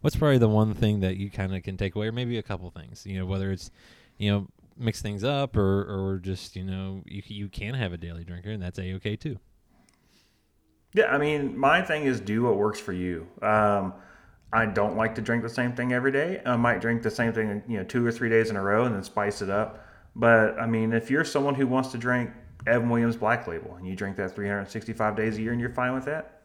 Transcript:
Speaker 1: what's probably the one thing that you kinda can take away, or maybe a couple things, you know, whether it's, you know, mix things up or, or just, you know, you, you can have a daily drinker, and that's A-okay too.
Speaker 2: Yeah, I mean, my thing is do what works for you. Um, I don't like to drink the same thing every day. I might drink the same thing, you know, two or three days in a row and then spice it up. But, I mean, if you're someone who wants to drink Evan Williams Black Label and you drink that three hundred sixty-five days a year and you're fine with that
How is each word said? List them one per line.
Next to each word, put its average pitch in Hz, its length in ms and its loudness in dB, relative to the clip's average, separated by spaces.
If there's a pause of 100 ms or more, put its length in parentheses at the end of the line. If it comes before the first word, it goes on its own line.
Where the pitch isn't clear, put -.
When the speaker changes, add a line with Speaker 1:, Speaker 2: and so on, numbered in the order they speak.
Speaker 1:
what's 151 140 2
probably 143 200 6
the 117 140 8
one 107 240 4
thing 107 260 2
that 95 160 0
you 98 140 -4
kinda 95 320 -4
can 95 160 -8
take 98 160 -2
away, 107 140 -2
or 110 40 -4
maybe 120 240 -4
a 104 60 -4
couple 90 260 -8
things, 85 380 -18
you 95 120 -6
know, 92 60 -2
whether 95 260 -2
it's, - 200 -6 (480)
you 104 120 2
know, 101 160 2 (300)
mix 113 240 -2
things 104 240 -6
up 139 320 0
or, 104 60 6 (500)
or 95 100 -2
just, 92 320 -6
you 92 80 -8
know, 95 440 -6
you, 98 200 -12
you 101 220 -10
can 107 240 -8
have 107 220 -2
a - 20 -8
daily 85 260 -10
drinker, 87 280 -10
and 107 120 -6
that's 90 160 -6
A-okay 95 380 -4
too. - 220 -8 (1500)
Speaker 2:
Yeah, 208 140 4
I 139 120 0
mean, 147 380 0
my 147 240 6
thing 156 240 -2
is 127 160 0
do 104 220 0
what 117 140 4
works 104 240 0
for 98 120 -8
you. 90 340 -4 (140)
Um, 104 540 4 (580)
I 113 140 4
don't 104 300 0
like 110 180 0
to 117 80 -6
drink 117 200 0
the 113 60 -6
same 120 240 -2
thing 123 220 -2
every 127 180 2
day. 165 320 -2
I 123 120 2
might 117 260 2
drink 117 200 0
the 110 80 0
same 117 220 0
thing, 104 360 -2
you 110 100 -4
know, 92 60 -4
two 120 200 0
or 117 80 4
three 117 160 -2
days 113 220 4
in 104 60 -4
a 95 60 -2
row 104 220 4
and 117 100 0
then 95 100 -4
spice 101 360 -2
it 98 100 -4
up. 104 360 -2 (300)
But, 113 420 6
I 117 80 -2
mean, 113 260 2
if 113 180 0
you're 151 140 2
someone 143 300 0
who 135 140 2
wants 127 240 0
to 123 60 -6
drink 123 320 0 (360)
Evan 117 240 4
Williams 117 260 4
Black 110 300 0
Label 80 300 -8
and 90 100 -12
you 95 100 -6
drink 98 220 -6
that 92 160 -4
three 101 140 -4
hundred 101 200 -4
sixty-five 107 480 -2
days 110 220 0
a - 20 -6
year 113 120 -2
and 120 80 -2
you're 120 100 -4
fine 127 240 -2
with 131 120 -6
that 156 380 -8